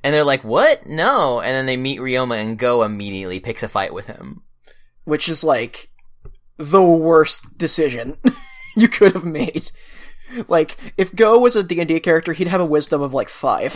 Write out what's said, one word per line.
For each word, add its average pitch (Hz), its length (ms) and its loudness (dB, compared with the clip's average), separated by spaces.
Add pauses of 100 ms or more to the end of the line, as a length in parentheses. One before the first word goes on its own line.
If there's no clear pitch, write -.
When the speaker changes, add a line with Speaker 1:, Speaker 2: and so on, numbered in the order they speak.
Speaker 1:
And 143 100 0
they're 151 100 4
like, 135 200 0
"What? 262 420 2
No." 160 560 0
And 117 140 -4
then 131 100 -2
they 131 120 -2
meet 131 220 -4
Ryoma, 127 400 -2
and 110 200 -6
Go 123 240 2
immediately 98 560 -6
picks - 240 -8
a 107 40 -8
fight 98 260 -4
with 95 120 -12
him. - 380 -18 (640)
Speaker 2:
Which 151 240 -2
is, 160 140 -6
like, 120 460 -2 (680)
the 165 260 4
worst 160 720 4
decision 135 600 -4 (280)
<laughs> - 320 -18
you 226 100 6
could 196 260 4
have 175 120 -6
made. 160 460 -6 (760)
Like, 160 300 2 (200)
if 185 180 -2
Go 226 240 6
was 240 160 4
a 202 80 0
D 170 160 -4
and 170 80 -2
D 160 120 0
character, 165 340 2
he'd 175 140 -2
have 180 140 0
a 175 40 0
wisdom 151 360 0
of, 135 140 -4
like, 120 140 -4
five. - 460 -2